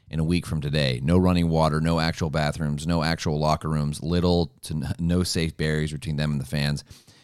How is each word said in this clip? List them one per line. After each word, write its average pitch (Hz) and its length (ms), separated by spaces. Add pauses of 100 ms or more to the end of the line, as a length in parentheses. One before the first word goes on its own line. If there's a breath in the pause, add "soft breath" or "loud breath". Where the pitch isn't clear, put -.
(120)
in 78 80
a 80 40
week 82 220
from 80 140
today. 71 420
No 82 160
running 90 300
water, 80 320
no 82 180
actual 80 320
bathrooms, 73 560
no 85 160
actual 78 380
locker 76 280
rooms, 73 340
little 85 500 (100)
to - 120
n-, 73 240
no 87 240
safe 82 340
barriers 78 340
between 76 260
them 76 160
and 71 80
the 65 60
fans. 73 380 (400 loud breath)